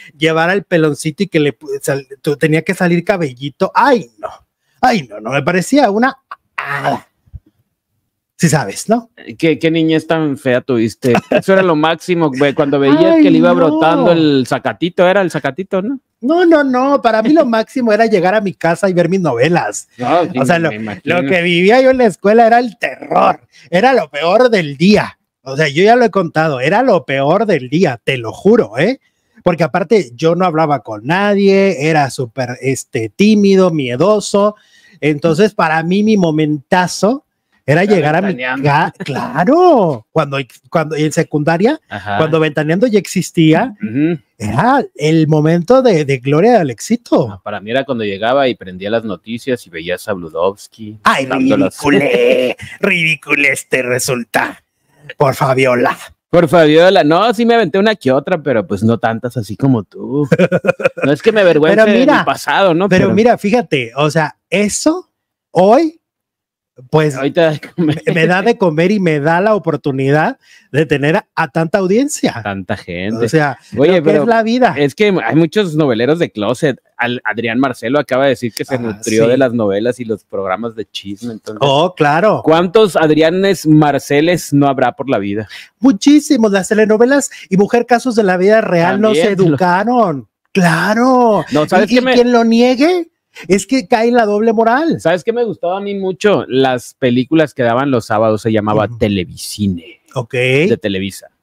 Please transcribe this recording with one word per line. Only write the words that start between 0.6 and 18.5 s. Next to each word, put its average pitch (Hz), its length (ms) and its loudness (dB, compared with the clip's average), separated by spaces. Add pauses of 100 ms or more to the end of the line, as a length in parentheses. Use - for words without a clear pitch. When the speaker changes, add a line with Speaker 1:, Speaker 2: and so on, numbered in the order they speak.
Speaker 1:
peloncito 156 600 -2
y 185 40 -6
que 170 120 -2
le 147 180 -2
pu-, 147 120 -20 (120)
sal-, 139 260 -6 (160)
tu-, 147 140 -2
tenía 160 260 -2
que 190 100 -6
salir 175 300 -2
cabellito. 147 720 -4
Ay, 220 420 0
no. - 120 -14 (520)
Ay, 226 260 0
no, 104 140 -18
no, 110 80 -12
me 139 140 -4
parecía 185 480 0
una 240 260 -2 (400)
hada. 139 500 -6 (1300)
Sí 170 140 -14
sabes, 107 400 -8
¿no? 233 200 -4 (280)
Speaker 2:
¿Qué, 160 200 -2
qué 165 140 -2
niñez 160 340 -2
tan 156 320 -4
fea 123 220 -2
tuviste? 120 540 -2 (160)
Eso 190 240 0
era 190 80 2
lo 180 160 2
máximo, 165 520 -2
güey, 135 240 0
cuando 143 240 0
veías 302 380 4
Speaker 1:
Ay, 320 80 6
Speaker 2:
que 294 80 4
le - 60 4
iba - 120 4
Speaker 1:
no. - 60 4
Speaker 2:
brotando 220 560 2
el 151 340 2
zacatito, 147 640 -2
era 190 140 2
el 175 100 -2
zacatito, 170 500 -6
¿no? 247 180 -6 (200)
Speaker 1:
No, 330 260 0
no, 320 180 4
no, 269 380 0
para 220 200 0
mí 233 100 0
lo 311 140 4
máximo 226 480 -2
era 214 120 2
llegar 196 300 2
a 220 60 0
mi 196 120 -4